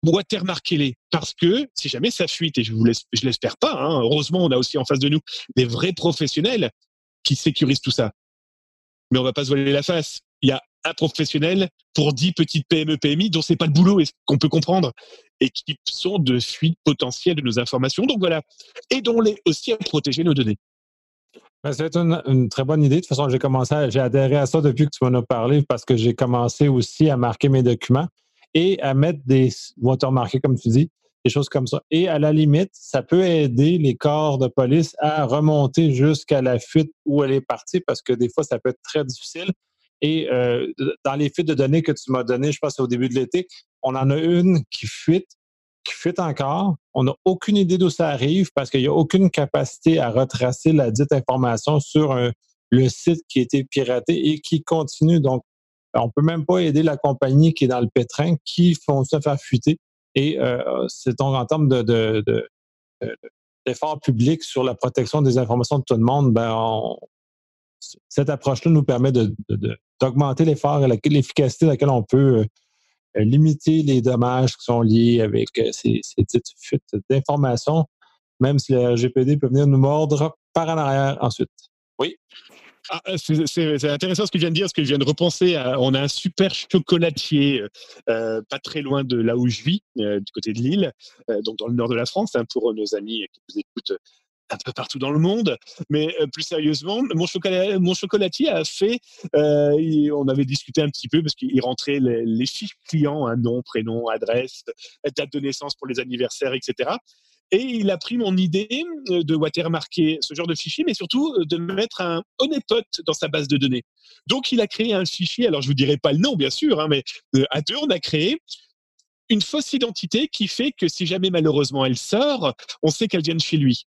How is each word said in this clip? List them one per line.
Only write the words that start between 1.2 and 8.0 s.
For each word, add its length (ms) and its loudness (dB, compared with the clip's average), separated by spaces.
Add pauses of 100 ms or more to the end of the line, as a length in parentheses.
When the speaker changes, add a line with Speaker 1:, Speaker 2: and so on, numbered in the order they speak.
Speaker 1:
que 400 0
si 140 -8
jamais 240 -4
ça 160 -2
fuite, 280 -4
et 60 0
je 100 -4
vous 120 0
l'es-, 280 2
je 140 -2
l'espère 300 -2
pas, 160 0
hein, 280 -2
heureusement, 440 0
on 80 2
a 40 2
aussi 220 -2
en 60 0
face 160 0
de 80 0
nous 100 2 (380)
des 80 4
vrais 280 -2
professionnels 800 -2 (540)
qui 100 2
sécurisent 460 0
tout 100 -4
ça. 220 -2 (1000)